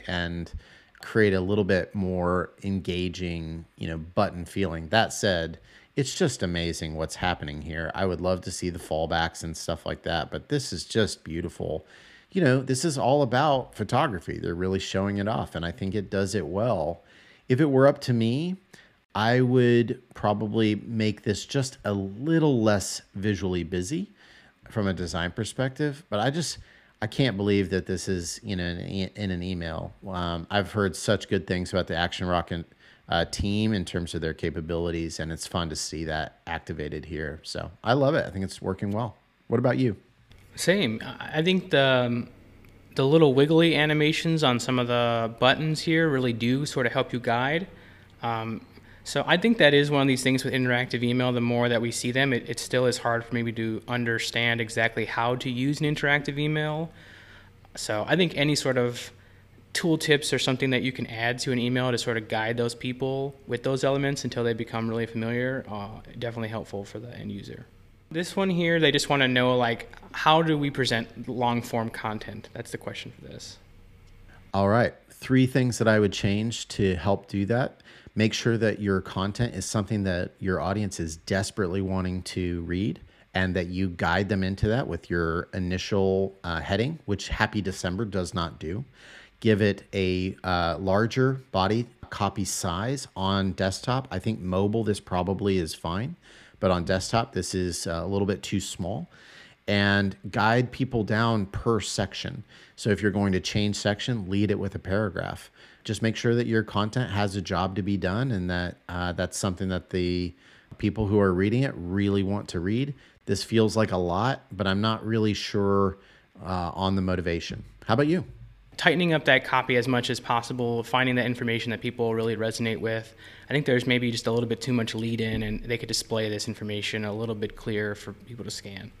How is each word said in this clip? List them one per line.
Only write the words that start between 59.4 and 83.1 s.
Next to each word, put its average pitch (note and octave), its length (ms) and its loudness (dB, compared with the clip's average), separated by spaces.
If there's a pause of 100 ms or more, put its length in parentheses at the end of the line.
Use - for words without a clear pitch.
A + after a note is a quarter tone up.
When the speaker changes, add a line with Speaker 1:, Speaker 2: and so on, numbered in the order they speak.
Speaker 2:
tooltips D#3 580 2
or C3 80 0
something C3+ 300 0
that B2+ 140 2
you B2+ 80 -2
can B2 160 -8
add A#2 320 -4
to C3+ 120 -2
an B2 80 0
email B2+ 320 0
to A#2+ 60 0
sort A#2 180 -2
of A2 140 -6
guide A2+ 260 -2
those A#2+ 200 0
people C3+ 600 -4 (120)
with A#2+ 160 -4
those C3+ 200 0
elements C#3 400 2
until B2 200 -2
they A#2 100 2
become A2+ 340 -4
really A2+ 200 -2
familiar, A#2+ 600 -4
uh, G2+ 320 -10 (200)
definitely A#2 300 -6
helpful G2+ 360 -8
for A2 140 -14
the A#2+ 180 -14
end G#2 140 -10
user. G2+ 340 -12 (440)
This E3+ 260 -6
one F#3+ 160 2
here, E3+ 280 2
they D3+ 120 6
just C#3+ 180 0
wanna C#3 180 4
know, B2+ 300 4
like, A#2 320 0 (240)
how D#3 300 6
do D#3+ 140 2
we C#3+ 120 0
present A#2+ 580 -2
long A#2+ 340 0
form A2+ 280 -2
content? G#2+ 640 -8
That's - 180 -12
the - 60 -8
question - 400 -12
for - 100 -20
this. - 300 -16 (960)
Speaker 1:
All G2 160 4
right. A2 240 4 (160)
Three C3 380 2
things B2+ 320 2
that A2 80 4
I A2 120 8
would G2+ 140 4
change G#2+ 560 0
to F#2+ 260 2
help F#2 320 0
do G2+ 200 0
that. A#2+ 340 -2 (340)
Make A2 200 2
sure A#2 240 2
that G#2+ 200 2
your G2 220 2
content G2+ 540 -2
is F#2 100 -4
something G#2 380 0
that F#2 340 -2
your F2+ 240 0
audience G2 380 -2
is E2 180 -4
desperately G2 640 -2
wanting F#2 420 -2
to F2 380 -4
read F#2 380 -2 (340)